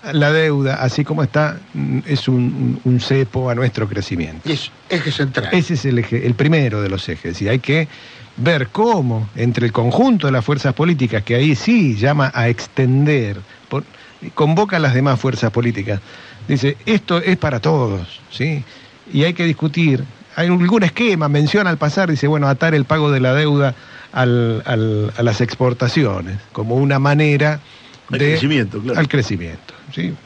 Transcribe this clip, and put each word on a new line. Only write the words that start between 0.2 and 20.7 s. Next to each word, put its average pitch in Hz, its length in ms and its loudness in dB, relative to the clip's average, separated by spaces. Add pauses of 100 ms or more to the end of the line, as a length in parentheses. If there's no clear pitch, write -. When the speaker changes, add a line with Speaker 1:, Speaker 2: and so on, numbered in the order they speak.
Speaker 1:
deuda, 143 440 2
así 131 280 0
como 156 200 -2
está, 151 340 0 (160)
mm, 139 320 -2
es 143 220 -2
un, 131 80 2
un, 127 480 0
un 127 160 4
cepo 131 500 0
a 117 60 0
nuestro 113 320 -2
crecimiento. 85 600 -6
Speaker 2:
Y 156 40 -2
es - 180 -6 (180)
eje 160 220 -2
central. 131 400 -2
Speaker 1:
Ese 175 240 0
es 131 100 -4
el 127 140 2
eje, 117 260 -2
el 120 100 2
primero 139 480 2
de 101 60 -2
los 95 200 -4
ejes. 85 340 -8
Y 101 60 -2
hay 127 100 2
que 151 300 -2 (500)
ver 131 300 0
cómo, 131 680 0
entre 120 300 0
el 113 60 0
conjunto 156 540 2
de 135 60 2
las 123 120 0
fuerzas 143 280 0
políticas, 131 520 0
que 117 100 -2
ahí 143 200 2
sí 196 400 2
llama 135 400 0
a 120 140 0
extender, 131 880 0 (320)
por, 135 160 -8 (500)
convoca 175 420 0
a 165 40 0
las 135 140 2
demás 131 260 2
fuerzas 120 300 -2
políticas, 104 500 -2 (480)
dice, 143 380 0
"Esto 196 320 0
es 180 180 2
para 135 240 -2
todos, 113 600 -2 (100)
¿sí? 143 340 -4 (480)
Y 143 120 4
hay 175 100 0
que 175 100 -2
discutir". 156 600 0 (320)
Hay 165 100 0
algún 180 380 2